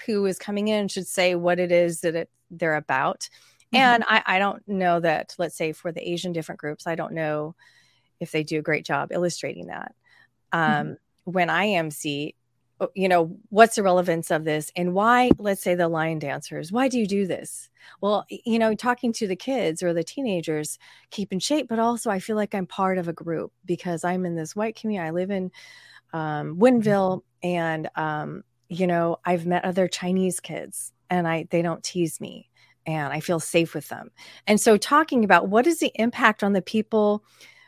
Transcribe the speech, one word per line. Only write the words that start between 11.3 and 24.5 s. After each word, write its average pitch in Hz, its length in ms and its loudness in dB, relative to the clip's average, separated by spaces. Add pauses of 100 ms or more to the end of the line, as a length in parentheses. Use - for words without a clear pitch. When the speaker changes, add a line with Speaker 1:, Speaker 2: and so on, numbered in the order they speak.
Speaker 1:
when 175 180 2
I 175 200 2
M 165 240 0
C, 147 420 -6 (460)
uh, 185 140 -2
you 190 140 0
know, 175 280 2 (140)
what's 220 260 6
the 220 60 0
relevance 180 480 2
of 156 140 0
this 156 300 -2
and 180 200 -2
why, 240 440 4
let's 202 240 -2
say 180 140 2
the 175 100 2
line 160 320 -2
dancers, 151 540 -8
why 254 160 2
do 247 100 -2
you 220 80 2
do 196 200 0
this? - 420 -8 (320)
Well, 202 300 0
y-, - 160 -12
you 226 120 2
know, 220 160 2
talking 240 380 -2
to 220 140 -4
the 185 100 -2
kids 185 460 -2
or 175 100 0
the 165 100 0
teenagers, 165 760 -4 (320)
keep 202 200 -8
in 185 100 -4
shape, 285 280 -2
but 226 100 -2
also 233 320 0
I 190 100 -2
feel 214 160 -4
like 208 180 -2
I'm 190 120 -4
part 190 300 0
of 175 100 -2
a 170 60 -2
group 165 400 -6 (140)
because 170 360 -4
I'm 185 220 -2
in 170 100 -4
this 160 220 -8